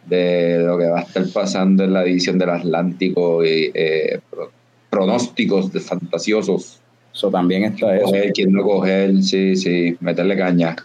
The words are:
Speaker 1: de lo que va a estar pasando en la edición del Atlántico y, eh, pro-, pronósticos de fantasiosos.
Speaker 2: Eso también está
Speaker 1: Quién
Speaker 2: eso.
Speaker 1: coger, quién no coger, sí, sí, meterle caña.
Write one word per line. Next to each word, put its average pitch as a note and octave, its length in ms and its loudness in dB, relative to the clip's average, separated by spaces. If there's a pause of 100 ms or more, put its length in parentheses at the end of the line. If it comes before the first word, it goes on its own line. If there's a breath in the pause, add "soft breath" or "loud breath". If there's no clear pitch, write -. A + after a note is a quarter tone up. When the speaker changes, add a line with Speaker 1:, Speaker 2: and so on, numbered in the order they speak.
Speaker 1:
de F2 600 0
lo F2 100 0
que F2 120 0
va F2 100 0
a F2 40 -4
estar F#2 300 -4
pasando F#2+ 520 2
en F#2+ 100 2
la F#2 80 2
edición F2+ 360 0
del F2+ 120 0
Atlántico E2+ 920 0
y, D#2+ 300 2
eh, D#2+ 460 0 (100)
pro-, - 220 -12 (400)
pronósticos G2 840 0
de - 80 -4
fantasiosos. F#2 1000 -4 (340)
Speaker 2:
Eso G2+ 160 -2
también F#2 340 0
está A2 220 -2
Speaker 1:
Quién F#2+ 100 2
Speaker 2:
eso. G2+ 100 2
Speaker 1:
coger, G2+ 280 0
quién F#2+ 180 2
no G2 120 2
coger, F#2+ 580 2
sí, F#2+ 340 2
sí, F2 440 0
meterle F2 360 0
caña. F2 480 0